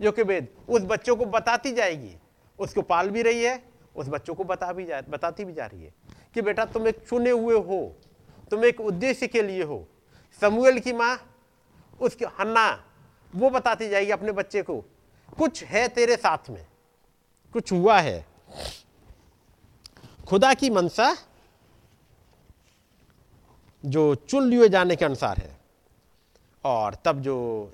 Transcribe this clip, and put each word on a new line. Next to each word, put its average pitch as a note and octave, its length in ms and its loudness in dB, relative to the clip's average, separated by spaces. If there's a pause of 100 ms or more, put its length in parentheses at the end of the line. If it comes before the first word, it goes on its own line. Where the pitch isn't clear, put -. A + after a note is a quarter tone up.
योकेबेद G3+ 460 0 (200)
उस A3+ 140 2
बच्चों G#3+ 340 -2
को A#3 80 -2
बताती A#3 480 -2
जाएगी, D#3 440 -4 (420)
उसको - 240 -4
पाल F3+ 280 0
भी A3+ 120 -4
रही A#3 220 2
है, B3 200 -4 (320)
उस D3 120 -8
बच्चों D3 260 -8
को F#3 100 -6
बता F3+ 280 -6
भी F3+ 140 -10
जा, D3 140 -8
बताती E3+ 440 -8
भी F#3 80 -14
जा C#3+ 140 -10
रही F#2+ 160 -18
है D2+ 120 -20 (400)
कि A#3 80 -2
बेटा G#3 220 -2
तुम A3 240 -2
एक - 200 -4
चुने A#3+ 220 0
हुए A#3 240 2
हो, F3+ 420 -2 (540)
तुम G#3+ 140 0
एक A#3 160 4
उद्देश्य A3 460 -2
के A3+ 160 -2
लिए F#3+ 200 -4
हो। B2 260 -8 (520)
शमूएल A#3+ 400 4
की B3+ 120 -6
माँ A#3+ 420 -4 (640)
उसकी A#3+ 240 -2
हन्ना G#3+ 600 2 (500)
वो A#3+ 160 2
बताती A#3 380 0
जाएगी G3+ 220 0
अपने G#3 220 -2
बच्चे G3+ 300 -4
को, D3 180 -6 (580)
"कुछ D4+ 260 -2
है G#3+ 240 0
तेरे A#3+ 280 2
साथ F3 340 -2
में, F2 160 -16 (880)
कुछ A3+ 200 -4
हुआ F#3+ 280 6
है।" G2 260 -4 (2000)
खुदा B3+ 260 6
की C4 160 0
मनसा G#3+ 460 2 (2750)
जो D3 300 2
चुन C4 340 0
लिए A#3 200 8
जाने F3+ 280 4
के F3 80 0
अनुसार B2+ 340 -2
है। - 240 -12 (1040)
और A2 400 -2
तब D3+ 160 0
जो A#2+ 540 -6